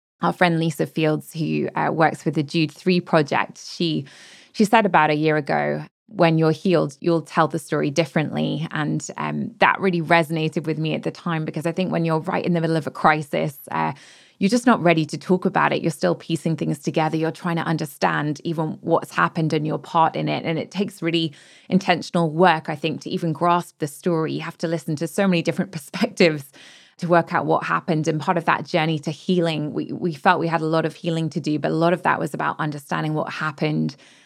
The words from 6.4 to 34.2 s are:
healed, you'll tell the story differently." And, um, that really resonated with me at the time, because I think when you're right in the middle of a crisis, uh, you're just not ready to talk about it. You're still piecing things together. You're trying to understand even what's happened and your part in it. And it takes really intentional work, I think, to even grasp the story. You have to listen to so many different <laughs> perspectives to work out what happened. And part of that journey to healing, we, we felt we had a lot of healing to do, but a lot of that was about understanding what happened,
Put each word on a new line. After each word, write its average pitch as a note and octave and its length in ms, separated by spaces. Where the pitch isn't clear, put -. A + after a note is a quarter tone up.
healed, D#3 500
you'll E3 220
tell D#3+ 240
the D#3 140
story D3+ 300
differently." D3+ 800
And, D#3 340
um, D3+ 420
that - 220
really F3 220
resonated D#3 640
with D#3 100
me D#3 180
at D3+ 100
the D#3+ 80
time, D#3+ 320
because D#3 200
I E3 80
think F3+ 200
when E3 120
you're D#3+ 160
right F3 240
in F3 100
the E3 60
middle D#3+ 160
of D3 120
a - 20
crisis, D#3 680
uh, D#3 220
you're G3 80
just A#3+ 180
not A3+ 160
ready D#3+ 240
to D#3+ 100
talk F3+ 280
about D3+ 280
it. C#3+ 100
You're E3 100
still F3 240
piecing E3 400
things D#3+ 240
together. D#3 360
You're D#3+ 140
trying E3+ 260
to E3 60
understand D#3 800
even D#3+ 380
what's - 320
happened E3+ 400
and D#3 120
your D3+ 140
part D#3+ 380
in D#3 120
it. D3 160
And D#3+ 140
it - 140
takes F#3+ 280
really E3 320
intentional F3 600
work, D#3+ 400
I D#3+ 60
think, D#3 280
to - 80
even E3+ 220
grasp F3 460
the D#3 80
story. D#3+ 460
You D3 80
have D#3+ 180
to - 80
listen E3 300
to E3 100
so G3 220
many F3 140
different E3 300
<laughs> - 40
perspectives E3 760
to F3 100
work E3+ 240
out D3 140
what D#3+ 180
happened. E3 420
And D#3 140
part F3 160
of D#3+ 80
that D#3+ 200
journey D#3+ 360
to D#3+ 100
healing, D#3+ 640
we, D3 200
we E3+ 200
felt E3+ 260
we D#3+ 80
had E3 140
a D#3+ 60
lot D#3+ 180
of D#3 100
healing E3 360
to E3+ 100
do, D3+ 180
but D#3 120
a D#3+ 40
lot E3 180
of F3 100
that D#3 160
was E3 160
about D3+ 260
understanding D#3 540
what - 180
happened, D#3 640